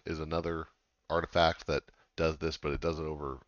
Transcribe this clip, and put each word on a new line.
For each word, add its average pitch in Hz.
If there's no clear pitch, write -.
is 80
another 82
artifact 82
that 73
does 80
this, 80
but 76
it 65
does 82
it 80
over 73